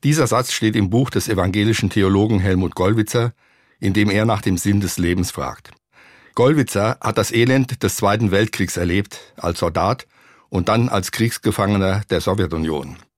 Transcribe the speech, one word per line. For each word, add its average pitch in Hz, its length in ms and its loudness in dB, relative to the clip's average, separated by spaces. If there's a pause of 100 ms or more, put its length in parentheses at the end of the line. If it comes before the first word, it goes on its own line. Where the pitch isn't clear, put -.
Dieser 147 220 2
Satz 120 260 0
steht 110 240 0
im 101 140 0
Buch 123 200 0
des - 180 -4
evangelischen 104 640 0
Theologen 98 480 2
Helmut 92 360 0
Gollwitzer, 113 580 0 (480)
in 98 120 0
dem 104 180 2
er 107 160 2
nach 107 160 0
dem 92 160 0
Sinn 101 220 2
des 92 180 -4
Lebens 90 340 -2
fragt. - 400 -10 (640)
Gollwitzer 120 680 2
hat 104 180 -2
das 107 140 0
Elend 127 500 2
des 98 140 -2
Zweiten 104 340 2
Weltkriegs 98 460 -2
erlebt, 90 420 -2 (180)
als 85 220 -4
Soldat 87 480 -2 (440)
und 90 180 -2
dann 117 200 2
als 98 220 -2
Kriegsgefangener 101 1000 0
der 90 100 0
Sowjetunion. 80 760 -4 (220)